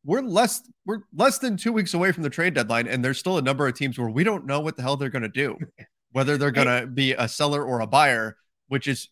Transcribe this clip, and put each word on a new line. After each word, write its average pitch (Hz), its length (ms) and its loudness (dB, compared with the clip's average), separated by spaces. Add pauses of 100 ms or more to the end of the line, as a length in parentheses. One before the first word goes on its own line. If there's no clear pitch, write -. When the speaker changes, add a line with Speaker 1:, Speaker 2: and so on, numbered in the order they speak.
Speaker 1:
We're 208 200 0
less, 226 400 2 (240)
we're 208 140 -4 (120)
less 220 240 2
than 240 180 -2
two 226 160 0
weeks 214 220 0
away 180 180 2
from 170 120 -4
the 147 80 -2
trade 170 240 0
deadline, 117 320 0
and 123 180 0
there's 131 140 0
still 185 180 -2
a 143 60 0
number 139 240 0
of 123 80 -2
teams 131 240 -4
where 117 100 -2
we 127 140 0
don't 185 240 -2
know 139 120 -2
what 156 160 -4
the 131 60 -10
hell 135 160 0
they're 139 120 -4
gonna 113 200 -4
do, 127 260 -2 (300)
Speaker 2:
<laughs> - 280 -20
Speaker 1:
whether 135 220 2
they're 143 140 2
Speaker 2:
Hey. 135 140 2
Speaker 1:
gonna 123 240 2
be 131 260 0
a 117 140 0
seller 147 360 -2
or 123 160 -2
a 110 80 -2
buyer, 117 500 4 (320)
which 135 180 -2
is 131 240 -4